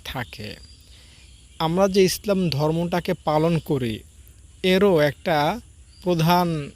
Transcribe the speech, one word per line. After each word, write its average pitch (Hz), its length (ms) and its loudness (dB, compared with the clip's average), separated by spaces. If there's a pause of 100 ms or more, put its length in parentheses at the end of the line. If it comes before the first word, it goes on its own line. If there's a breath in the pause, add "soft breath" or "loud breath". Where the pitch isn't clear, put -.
থাকে। - 680 -14 (840 soft breath)
আমরা 175 300 0
যে 190 160 4
ইসলাম 185 460 0
ধর্মটাকে 165 640 -2
পালন 160 440 0
করি, 127 400 -4 (640)
এরও 185 380 4
একটা 156 600 0 (420)
প্রধান 170 720 0